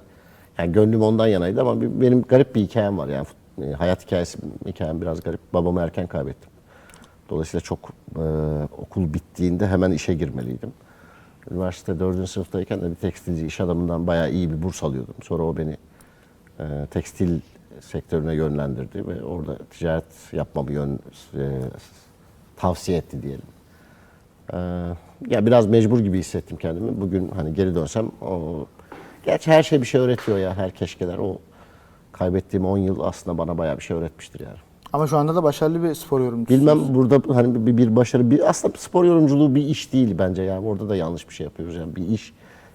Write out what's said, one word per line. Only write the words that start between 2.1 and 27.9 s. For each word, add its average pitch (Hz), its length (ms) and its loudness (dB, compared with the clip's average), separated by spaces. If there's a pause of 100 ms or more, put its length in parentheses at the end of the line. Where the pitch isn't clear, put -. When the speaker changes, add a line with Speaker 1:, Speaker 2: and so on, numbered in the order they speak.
Speaker 1:
garip 131 340 4
bir 110 60 4
hikayem 101 360 0
var. 69 100 -4
Yani 69 180 -4
fut-, - 380 -14
e, 71 100 -6
hayat 87 320 -2
hikayesi, 87 320 -4 (280)
hikayem 82 360 -6
biraz 85 200 -6
garip. 82 180 -6 (140)
Babamı 87 260 2
erken 85 280 -4
kaybettim. 69 420 -8 (800)
Dolayısıyla 80 320 -4
çok, - 180 -8 (360)
e, 80 80 -6 (540)
okul 85 360 -4
bittiğinde 90 540 -2
hemen 92 240 2
işe 87 220 -2
girmeliydim. 65 600 -6 (800)
Üniversite 92 480 -4
dördüncü 92 280 0
sınıftayken 98 540 -6
de 87 80 -4
bir 85 60 -6
tekstilci 87 500 -6
iş 78 160 -6
adamından 85 460 -2
bayağı 82 240 0
iyi 82 200 -2
bir 80 120 -4
burs 90 200 -6
alıyordum. 65 400 -6
Sonra 80 200 -4
o 82 140 -2
beni, 78 200 -6 (840)
e, 78 40 -10 (280)
tekstil 85 480 -2 (400)
sektörüne 80 540 -6
yönlendirdi 73 720 -4
ve 87 160 -8
orada 73 340 -10
ticaret - 760 -6
yapmamı 73 380 -6
yön-, 71 280 -4 (340)
e, 69 280 -6 (960)
tavsiye 90 400 -2
etti 71 240 -8
diyelim. 67 240 -10 (1080)
Ee, 90 40 -6 (720)
ya 110 180 2
biraz 117 220 6
mecbur 113 320 4
gibi 95 200 0
hissettim 85 380 -6
kendimi. 98 440 -6
Bugün 92 340 -2
hani 78 180 -4
geri 92 220 0
dönsem 85 360 -2 (100)